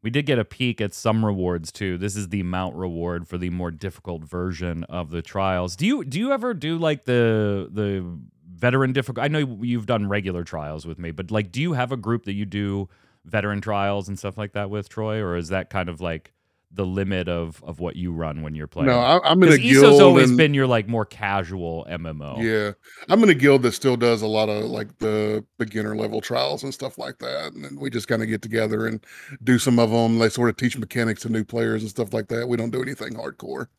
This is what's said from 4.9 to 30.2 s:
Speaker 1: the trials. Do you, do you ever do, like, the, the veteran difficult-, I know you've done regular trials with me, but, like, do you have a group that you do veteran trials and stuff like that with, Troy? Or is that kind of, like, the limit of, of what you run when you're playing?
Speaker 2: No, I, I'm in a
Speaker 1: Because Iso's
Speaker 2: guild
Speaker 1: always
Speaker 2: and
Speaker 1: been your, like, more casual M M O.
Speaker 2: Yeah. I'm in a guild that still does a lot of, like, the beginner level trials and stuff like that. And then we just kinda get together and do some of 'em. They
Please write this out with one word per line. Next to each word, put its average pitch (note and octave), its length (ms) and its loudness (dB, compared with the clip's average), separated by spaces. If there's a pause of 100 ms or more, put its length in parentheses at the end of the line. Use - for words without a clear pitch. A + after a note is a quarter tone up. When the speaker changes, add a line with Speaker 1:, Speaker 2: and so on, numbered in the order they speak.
Speaker 1:
the E2+ 100 -6
trials. F2+ 560 -2
Do E3 80 -2
you, B3 180 0
do C#3+ 160 -6
you C4 140 -2
ever B3 200 -4
do, E3 240 -6
like, D#3+ 280 -2
the, A2 680 2
the G2 320 -2 (500)
veteran B2+ 380 0
difficult-, B2 320 -4
I C#3+ 60 0
know C#3 320 -4
you've A#2+ 240 -4
done G#2 240 0
regular F#2+ 340 -4
trials D#2 420 -10
with E2 140 -12
me, E2 120 -10
but, F2+ 200 -10
like, G#2 220 -2
do B2+ 80 -4
you E3+ 100 -2
have B2+ 220 -2
a B2+ 40 -6
group A2 280 -4
that G2 80 -6
you G2+ 120 -4
do G2 440 -4 (340)
veteran G#2 380 -2
trials G2+ 480 -2
and G2 100 -8
stuff G2 180 -8
like G#2 140 -8
that G#2 180 -6
with, G#2 200 -8
Troy? A2 320 -4
Or F2 160 -4
is E2+ 100 -6
that F#2 220 -4
kind F#2 180 -4
of, E2 140 -10
like, E2 320 -8 (420)
the F#2+ 120 -2
limit F#2+ 420 -2
of, E2+ 340 -6
of D2+ 160 -14
what F2 160 -6
you F2+ 160 -6
run D#2 300 -6
when D2+ 140 -8
you're D2+ 100 -10
playing? F2 220 -2
Speaker 2:
No, B2 100 4
I, C3 220 4 (100)
I'm F3+ 140 6
in E3+ 60 8
a - 20 10
Speaker 1:
Because C3+ 120 8
Iso's C3+ 180 8
Speaker 2:
guild C#3+ 200 12
Speaker 1:
always C3+ 280 10
Speaker 2:
and B2 100 4
Speaker 1:
been C#3+ 160 6
your, C3+ 100 4
like, A#2 220 2
more A2+ 180 -2
casual F#2 840 -6
M E2 200 -8
M D#2 120 -10
O. C#2+ 220 -8
Speaker 2:
Yeah. A2 300 0 (380)
I'm G#3 120 6
in G#3+ 80 8
a E3 60 8
guild C#3 260 6
that A#2+ 120 2
still C3 220 2
does A#2 280 2
a A2 40 -2
lot A2 220 0
of, G#2+ 140 -4
like, A2 340 -8
the G#2+ 480 -2 (140)
beginner G#2+ 360 -4
level G#2+ 240 -4
trials C3 440 -4
and C3+ 100 -10
stuff C3 240 -12
like B2+ 220 -12
that. C#3+ 340 -8
And C#3+ 100 -14
then C#2+ 160 -14
we C3+ 120 -8
just A2+ 160 -6
kinda A2 180 0
get A2 160 -4
together A2 460 -2
and A2 180 -6 (380)
do B2 160 6
some B2 180 4
of A#2 160 6
'em. A2+ 240 4
They A2+ 120 6